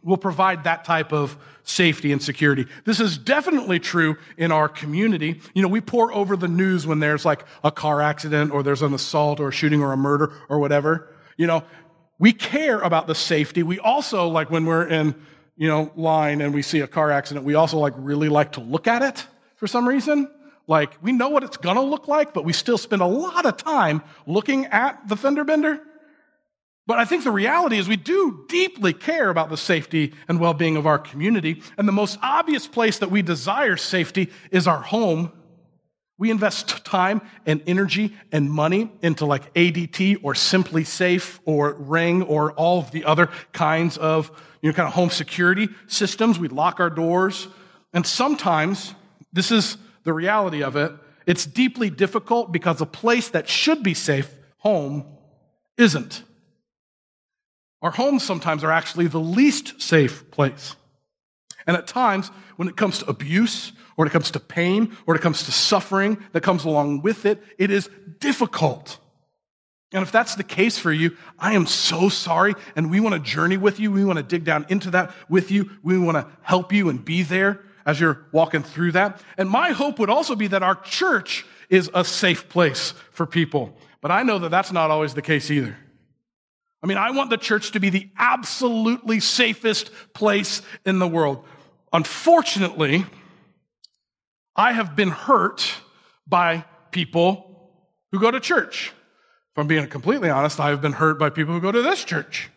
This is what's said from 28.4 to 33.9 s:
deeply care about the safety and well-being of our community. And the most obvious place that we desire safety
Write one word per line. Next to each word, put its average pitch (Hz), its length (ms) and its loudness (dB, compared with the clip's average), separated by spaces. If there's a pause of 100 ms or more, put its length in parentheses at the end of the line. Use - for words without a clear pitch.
deeply 349 440 0
care 294 380 0
about 160 200 0
the 160 60 -4
safety 156 580 -2 (120)
and 170 140 0
well-being 160 360 2
of 151 80 -2
our 151 140 4
community. 160 640 -2 (160)
And 202 80 2
the 196 60 2
most 202 320 -2
obvious 302 420 0
place 226 320 0
that 196 100 -4
we 196 140 2
desire 180 540 -2
safety 185 560 -2 (180)